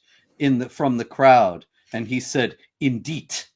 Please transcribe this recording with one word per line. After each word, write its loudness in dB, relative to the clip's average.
in 0
the, -6
from -4
the -4
crowd, 4
and -8
he -6
said, -4
Indeed. -6